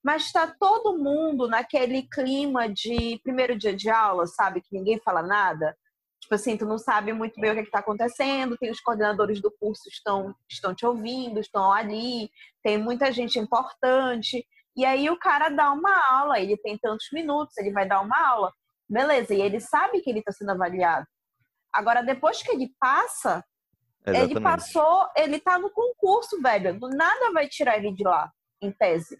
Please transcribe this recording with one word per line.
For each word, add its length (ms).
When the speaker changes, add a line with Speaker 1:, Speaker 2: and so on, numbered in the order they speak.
Speaker 1:
Mas 260
tá 160
todo 380
mundo 500
naquele 540
clima 680
de 560
primeiro 320
dia 180
de 140
aula, 380
sabe? 340
Que 160
ninguém 260
fala 200
nada. 520
Tipo 140
assim, 200
tu 120
não 100
sabe 380
muito 260
bem 100
o 40
que 60
é 40
que 60
tá 80
acontecendo, 800
tem 120
os 100
coordenadores 600
do 100
curso 380
estão, 460
estão 240
te 100
ouvindo, 560
estão 320
ali, 580
tem 140
muita 340
gente 280
importante. 1080
E 80
aí 240
o 100
cara 300
dá 240
uma 260
aula, 280
ele 200
tem 180
tantos 340
minutos, 460
ele 160
vai 160
dar 140
uma 160
aula. 240
Beleza, 440
e 80
ele 200
sabe 400
que 100
ele 120
tá 100
sendo 180
avaliado. 560
Agora, 300
depois 400
que 80
ele 300
passa, 640
ele 300
Speaker 2:
Exatamente. 80
Speaker 1:
passou, 640
ele 220
tá 220
no 100
concurso, 720
velho. 340
Nada 360
vai 140
tirar 320
ele 160
de 80
lá, 300
em 120
tese. 480